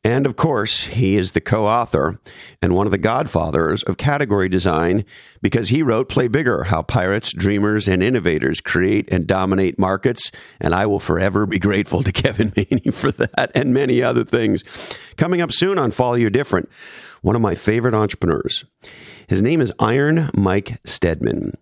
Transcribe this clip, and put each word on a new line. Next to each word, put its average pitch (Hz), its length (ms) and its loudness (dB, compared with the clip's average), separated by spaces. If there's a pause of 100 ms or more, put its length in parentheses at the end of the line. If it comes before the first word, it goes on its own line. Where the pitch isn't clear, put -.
And 127 200 2
of 127 120 -2
course, 113 480 0
he 104 320 2
is 92 160 0
the - 80 0
co-author 107 800 0 (420)
and 90 140 2
one 101 100 2
of 92 60 2
the 98 60 0
godfathers 85 840 0
of 92 140 -4
category 113 520 0
design 90 560 0 (380)
because 110 280 -2
he 151 120 2
wrote 123 260 0
Play 131 200 0
Bigger, 113 340 0
How 85 200 -2
Pirates, 98 500 0
Dreamers, 101 560 0
and 92 160 2
Innovators 80 560 0
Create 104 500 0
and 87 160 0
Dominate 95 540 0
Markets. 95 500 0 (300)
And 80 120 0
I 98 140 0
will 101 140 0
forever 95 440 0
be 101 140 -2
grateful 101 460 0
to 95 80 0
<laughs> - 100 -6
Kevin 110 300 0
Maney - 420 -2
for - 160 0
that - 420 -2
and 127 220 2
many 127 260 2
other 120 220 0
things. 110 400 0 (540)
Coming 175 240 0
up 170 100 -2
soon 190 260 0
on 131 140 0
Follow 123 240 0
Your 117 160 2
Different, 104 380 0 (540)
one 101 120 2
of 117 80 2
my 95 140 0
favorite 113 380 0
entrepreneurs. - 680 0 (640)
His 95 160 2
name 156 180 2
is 117 200 0
Iron 143 560 2
Mike 98 480 0
Stedman - 760 -2